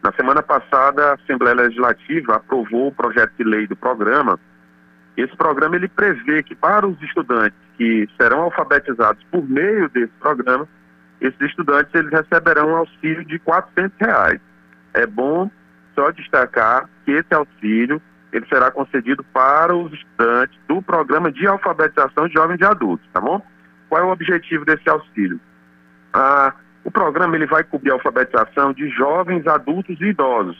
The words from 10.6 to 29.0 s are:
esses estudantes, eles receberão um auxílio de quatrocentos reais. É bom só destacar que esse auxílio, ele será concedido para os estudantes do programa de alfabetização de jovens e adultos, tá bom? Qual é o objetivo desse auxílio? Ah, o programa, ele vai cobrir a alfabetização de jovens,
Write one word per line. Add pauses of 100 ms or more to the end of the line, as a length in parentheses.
esses
estudantes,
eles
receberão
um
auxílio
de
quatrocentos
reais. (540)
É
bom (460)
só
destacar (160)
que
esse
auxílio, (320)
ele
será
concedido
para
os
estudantes (120)
do
programa
de
alfabetização
de
jovens
e
adultos,
tá
bom? (440)
Qual
é
o
objetivo
desse
auxílio? (720)
Ah, (320)
o
programa,
ele
vai
cobrir
a
alfabetização
de
jovens,